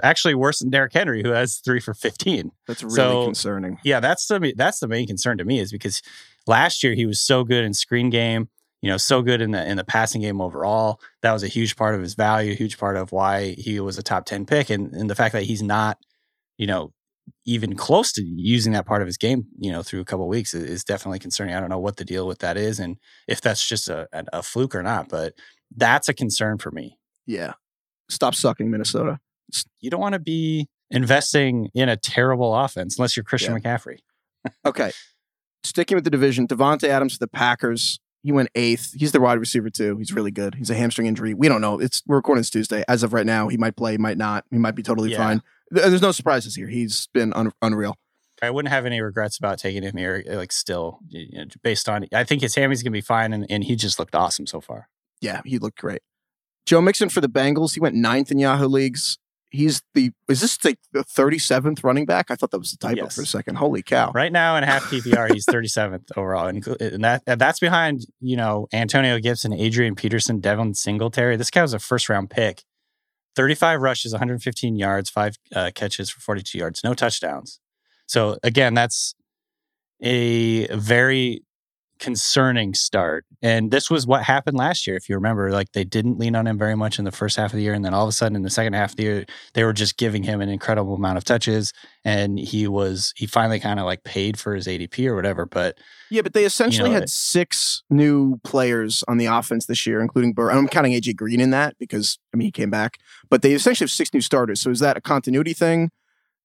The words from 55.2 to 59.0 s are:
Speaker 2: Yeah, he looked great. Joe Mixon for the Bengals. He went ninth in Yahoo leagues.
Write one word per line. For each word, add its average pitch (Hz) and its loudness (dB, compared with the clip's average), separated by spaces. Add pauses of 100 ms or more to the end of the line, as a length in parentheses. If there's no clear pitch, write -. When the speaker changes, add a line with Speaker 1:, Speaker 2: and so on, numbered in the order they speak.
Speaker 2:
Yeah, 98 -6
he 127 -2
looked 107 -8
great. - -6 (640)
Joe 165 8
Mixon 190 4
for - 0
the 143 4
Bengals. 143 2
He 151 -4
went 156 2
ninth 117 2
in 139 2
Yahoo 139 4
leagues. 135 0 (320)